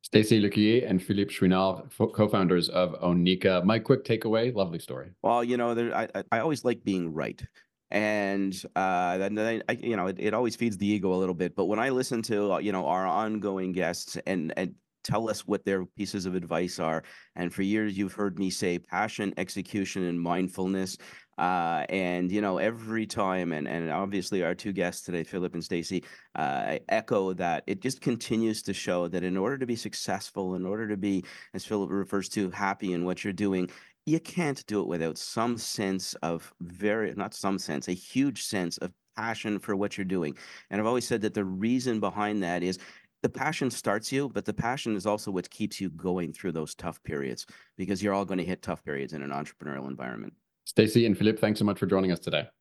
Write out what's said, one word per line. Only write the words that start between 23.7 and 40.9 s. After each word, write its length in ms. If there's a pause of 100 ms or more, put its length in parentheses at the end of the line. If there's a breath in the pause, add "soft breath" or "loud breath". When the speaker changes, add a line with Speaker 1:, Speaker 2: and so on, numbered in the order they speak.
Speaker 2:
obviously 500
our 140
two 160
guests 340
today, 160
Philip 320
and 100
Stacy, 380 (340 loud breath)
uh, 520
echo 460
that. 340
It 140
just 180
continues 640
to 100
show 360
that 120
in 140
order 220
to 80
be 100
successful, 800
in 100
order 220
to 80
be, 300 (280 loud breath)
as 120
Philip 260
refers 380
to, 220
happy 420
in 100
what 200
you're 100
doing, 360 (360 loud breath)
you 140
can't 460
do 140
it 80
without 300
some 400
sense 580
of 460
very, 540
not 180
some 260
sense, 300
a 40
huge 500
sense 340
of 140 (260)
passion 420
for 160
what 220
you're 80
doing. 320 (320 loud breath)
And 100
I've 80
always 180